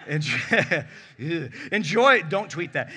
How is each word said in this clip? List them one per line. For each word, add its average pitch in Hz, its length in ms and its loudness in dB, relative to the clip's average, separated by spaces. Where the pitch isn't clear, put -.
enjoy, 151 760 0
<laughs> 151 300 -4
enjoy, 214 520 4
don't 196 260 -2
tweet 165 240 -6
that. 131 240 -4